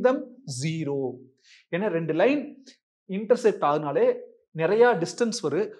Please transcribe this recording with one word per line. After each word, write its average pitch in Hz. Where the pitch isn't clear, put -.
them? 262
ஜீரோ. 151
ஏன்னா 202
ரெண்டு 160
லைன் 269
இன்டர்செக்ட் 220
ஆகுனாலே 151
நிறைய 208
டிஸ்டன்ஸ் 220
வரும். 170